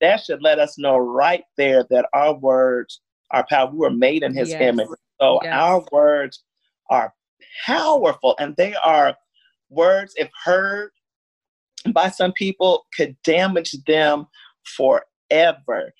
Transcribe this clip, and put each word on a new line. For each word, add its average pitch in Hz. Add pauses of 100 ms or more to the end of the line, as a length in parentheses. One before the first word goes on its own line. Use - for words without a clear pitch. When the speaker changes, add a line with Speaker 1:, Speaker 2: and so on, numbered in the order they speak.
Speaker 1:
that 196
should 139
let 151
us 147
know 139
right 131 (120)
there 131
that 123
our 147
words 131 (300)
are 127
powerful. 139
We 156
were -
made 131
in 131
his 127
Speaker 2:
Yes. -
Speaker 1:
image. 117 (300)
So 131
Speaker 2:
Yes. 165
Speaker 1:
our 170
words 147 (460)
are 117 (500)
powerful, 277
and 147
they 202 (100)
are 147 (540)
words, 190
if 156 (160)
heard 196 (1040)
by 180
some 180
people, 185 (100)
could 139
damage 175 (140)
them 151 (500)
forever. 135